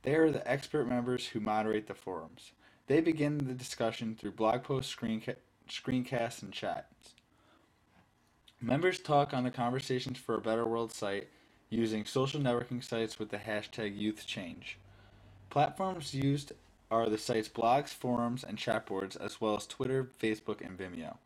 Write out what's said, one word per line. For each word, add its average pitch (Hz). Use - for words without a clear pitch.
They 135
are 160
the 131
expert 139
members 123
who -
moderate 107
the 98
forums. 82
They 151
begin 147
the 135
discussion 113
through 104
blog 110
posts, 131
screenca-, 113
screencasts, 123
and 98
chats. -
Members 165
talk 143
on 127
the 127
Conversations 127
for 113
a 107
Better 113
World 113
site 101
using 110
social 139
networking 123
sites 113
with 107
the 104
hashtag 107
youth 107
change. -
Platforms 170
used 139
are 113
the 110
site's 110
blogs, 123
forums, 123
and -
chat 110
boards, 95
as -
well 107
as 104
Twitter, 131
Facebook, 110
and 92
Vimeo. 82